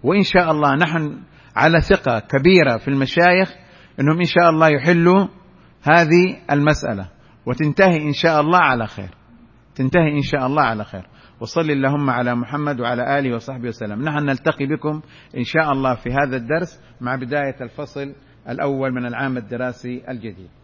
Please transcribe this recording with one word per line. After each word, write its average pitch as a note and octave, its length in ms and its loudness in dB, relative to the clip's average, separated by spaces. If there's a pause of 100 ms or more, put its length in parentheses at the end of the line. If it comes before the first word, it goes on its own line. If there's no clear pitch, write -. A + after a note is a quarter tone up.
وإن F#3+ 200 4
شاء F3 280 2
الله D3 240 2
نحن D#3 420 -2 (380)
على D#3 260 4
ثقة B2+ 380 0
كبيرة C#3 580 4
في G#2 100 -8
المشايخ F3 640 2 (460)
أنهم D3+ 200 2
إن F3 60 2
شاء F3 240 4
الله D#3+ 180 4
يحلوا E3+ 600 4 (560)
هذه E3+ 540 4 (140)
المسألة، C#3+ 580 -2 (360)
وتنتهي D#3 520 2
إن D3+ 160 -4
شاء D#3 280 2
الله E3+ 180 2
على B2+ 280 0
خير، G2 220 -12 (680)
تنتهي D3+ 420 2
إن C#3+ 40 0
شاء C3+ 240 -2
الله C#3+ 180 0
على A2 220 -2
خير. F#2 200 -14 (340)
وصل D#3 320 -4
اللهم C#3 380 0
على B2 260 -2
محمد C#3 440 -6
وعلى B2 400 -2
آله B2+ 160 -4
وصحبه B2 320 -10
وسلم. A2 340 -8
نحن D3 240 -4
نلتقي C#3 400 -2
بكم D3+ 360 -6 (360)
إن B2 60 -4
شاء D#3 280 0
الله C3+ 240 0
في - 140 -10
هذا C3 280 -2
الدرس D3+ 440 -6 (200)
مع B2 140 -6
بداية C3+ 460 -6
الفصل C#3 540 -12 (340)
الأول C3+ 420 -4
من B2+ 140 -4
العام B2+ 320 -6
الدراسي B2 720 -8
الجديد. G2 400 -14 (140)